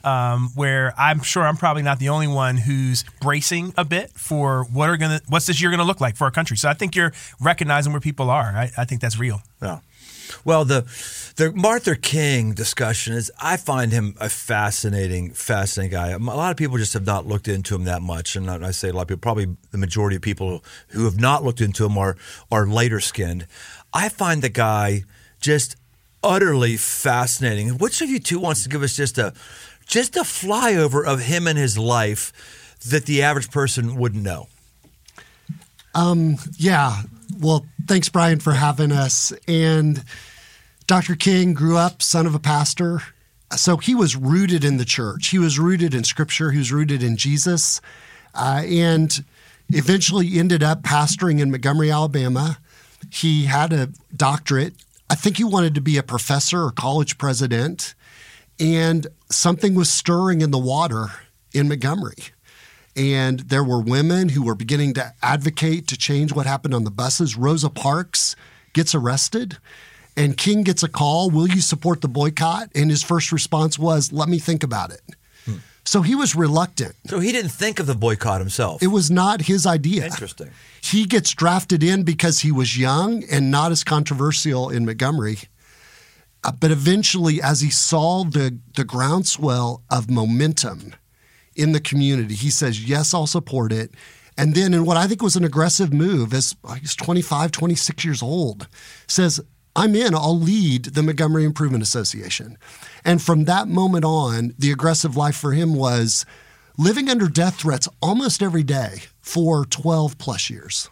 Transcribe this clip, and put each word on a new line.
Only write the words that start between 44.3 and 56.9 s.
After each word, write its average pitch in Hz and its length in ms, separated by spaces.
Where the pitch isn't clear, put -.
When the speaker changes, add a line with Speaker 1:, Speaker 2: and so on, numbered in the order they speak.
Speaker 3:
in 139 120
the 123 80
church. 110 440
He 190 100
was 156 200
rooted 170 360
in 117 100
Scripture. 151 460
He 143 80
was 127 140
rooted 143 300
in 113 140
Jesus, 147 640
uh, 135 320
and 165 580
eventually 175 680
ended 170 240
up 156 200
pastoring 151 580
in 139 100
Montgomery, 143 400
Alabama. 147 680
He 151 340
had 147 280
a 139 180
doctorate. 143 600
I - 60
think 196 220
he 226 80
wanted 180 320
to 147 40
be 147 160
a 135 60
professor 143 600
or 147 80
college 143 440